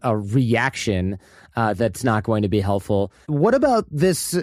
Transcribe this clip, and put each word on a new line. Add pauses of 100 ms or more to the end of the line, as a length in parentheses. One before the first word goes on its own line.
a
reaction, (380)
uh,
that's
not
going
to
be
helpful. (180)
What
about
this